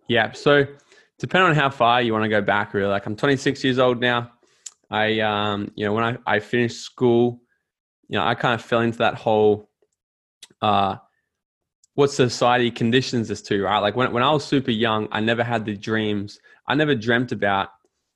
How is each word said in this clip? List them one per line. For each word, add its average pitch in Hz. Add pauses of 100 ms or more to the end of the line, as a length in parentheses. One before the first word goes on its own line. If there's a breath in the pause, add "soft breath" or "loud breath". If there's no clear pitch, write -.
Yeah. 113
So 143 (560 soft breath)
depending 180
on 151
how 143
far 120
you 117
wanna 107
go 107
back, 101
really, 101
like, 101
I'm 107
twenty-six 135
years 131
old 127
now. 120 (580 loud breath)
I, 107
um, 104
you 104
know, 101
when 113
I, 117
I 104
finished 120
school, 120 (680)
you 104
know, 85
I 113
kind 127
of 113
fell 117
into 117
that 113
whole, 107 (920)
uh, 101 (1000)
what 139
society 123
conditions 117
us 101
to, 101
right? 98
Like, 101
when, 123
when 120
I 143
was 147
super 131
young, 110
I 107
never 113
had 117
the 107
dreams. 104 (260 soft breath)
I -
never 147
dreamt 117
about 101 (480)